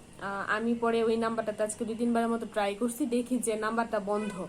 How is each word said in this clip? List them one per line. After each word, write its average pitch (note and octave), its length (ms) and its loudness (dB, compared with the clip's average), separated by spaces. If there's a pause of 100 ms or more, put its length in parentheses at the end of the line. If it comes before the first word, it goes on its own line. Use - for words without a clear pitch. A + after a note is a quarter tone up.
(220)
আহ, G3 300 -4
আমি A#3 220 2
পরে A#3 300 2
ওই A3+ 140 4
নাম্বারটাতে A3 460 0
আজকে G#3+ 220 -2
দুই A3+ 100 -4
তিনবারের A#3 320 2
মতো A3+ 180 0
ট্রাই G3+ 300 0
করছি, A#3+ 300 0
দেখি A#3+ 320 0
যে A3 180 0
নাম্বারটা A3 440 0
বন্ধ। G3+ 500 -2